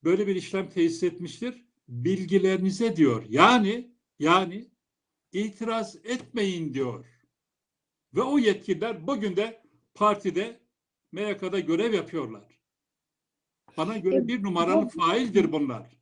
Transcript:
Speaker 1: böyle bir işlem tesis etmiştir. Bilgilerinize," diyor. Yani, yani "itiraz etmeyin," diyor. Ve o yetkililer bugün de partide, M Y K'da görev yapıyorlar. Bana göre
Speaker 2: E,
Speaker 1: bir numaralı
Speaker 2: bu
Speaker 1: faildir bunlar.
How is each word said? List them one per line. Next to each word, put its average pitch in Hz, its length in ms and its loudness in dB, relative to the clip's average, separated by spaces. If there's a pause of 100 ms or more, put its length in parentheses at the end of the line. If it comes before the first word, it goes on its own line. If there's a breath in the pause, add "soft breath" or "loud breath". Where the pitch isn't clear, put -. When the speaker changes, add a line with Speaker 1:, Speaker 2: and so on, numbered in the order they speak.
Speaker 1:
böyle 196 220 2
bir 196 100 0
işlem 190 320 -6
tesis 165 340 0
etmiştir. 180 600 -6 (240)
Bilgilerinize," 185 1080 0
diyor. 123 320 4
Yani, 208 640 4 (280)
yani 180 500 0 (640)
"itiraz 220 720 -4
etmeyin," 196 720 -4
diyor. 123 320 -4 (1080)
Ve 180 80 2
o 285 160 2
yetkililer 196 680 0
bugün 208 300 -2
de 220 260 -4 (320)
partide, 202 680 0 (520)
M 196 100 -8
Y 208 140 -4
K'da 190 240 -4
görev 175 340 0
yapıyorlar. 131 640 -6 (1200)
Bana 196 220 -4
göre 170 180 0
Speaker 2:
E, 233 120 2
Speaker 1:
bir 240 140 -4
numaralı 185 420 2
Speaker 2:
bu - 40 -6
Speaker 1:
faildir 180 640 2
bunlar. 131 500 -4